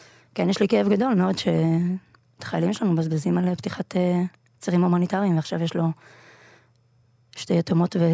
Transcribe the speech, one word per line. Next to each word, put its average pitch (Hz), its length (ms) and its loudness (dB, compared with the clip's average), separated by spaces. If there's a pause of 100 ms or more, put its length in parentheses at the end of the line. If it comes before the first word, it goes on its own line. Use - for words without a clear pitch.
(340)
כן, 180 140 0
יש 196 120 0
לי 202 80 2
כאב 202 200 2
גדול 214 260 2
מאוד 190 240 2
ש-, - 100 -4 (920)
את - 40 -18
החיילים 170 300 -2
שלנו 208 200 -2
מבזבזים 160 460 0
על 180 160 0
פתיחת, - 420 -8
אה, 180 260 2 (360)
צירים 180 260 0
הומניטריים, 180 520 0
ועכשיו 165 260 -4
יש 165 120 -2
לו 165 160 0 (1500)
שתי 175 220 -2
יתומות 175 380 0 (180)